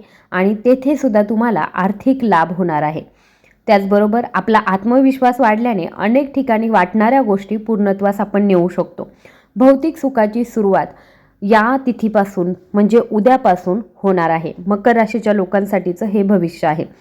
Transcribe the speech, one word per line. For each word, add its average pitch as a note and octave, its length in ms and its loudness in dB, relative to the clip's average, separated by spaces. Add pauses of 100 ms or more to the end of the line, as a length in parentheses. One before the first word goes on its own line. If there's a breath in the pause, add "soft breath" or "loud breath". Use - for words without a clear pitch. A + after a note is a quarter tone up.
(300 soft breath)
आणि F#3+ 240 0
तेथे B3+ 420 0
सुद्धा G#3+ 260 0
तुम्हाला A3 380 -2
आर्थिक G3 640 -2
लाभ E3+ 280 2
होणार E3 300 -2
आहे. D3+ 200 -4 (640 soft breath)
त्याचबरोबर G#3 580 2 (100)
आपला G#3+ 240 0
आत्मविश्वास B3 800 0
वाढल्याने G#3+ 460 0 (120)
अनेक C4+ 360 0
ठिकाणी A3+ 340 -2
वाटणाऱ्या A3 540 2
गोष्टी G#3 340 -2
पूर्णत्वास G3+ 640 -2
आपण G3+ 260 -2
नेऊ F3+ 220 2
शकतो. - 420 -8 (460 soft breath)
भौतिक C#4 400 4
सुखाची A#3 480 -2
सुरुवात G3 420 0 (560 soft breath)
या A3 340 2 (100)
तिथीपासून G3+ 640 -2 (220)
म्हणजे G#3 260 4 (120)
उद्यापासून G#3+ 680 2 (160)
होणार F3+ 340 0
आहे. D#3+ 220 -4 (140)
मकर G3+ 260 0
राशीच्या A3 400 0
लोकांसाठीचं G3 760 -2
हे G3+ 160 0
भविष्य F3 460 0
आहे. D#3 160 -2 (160 soft breath)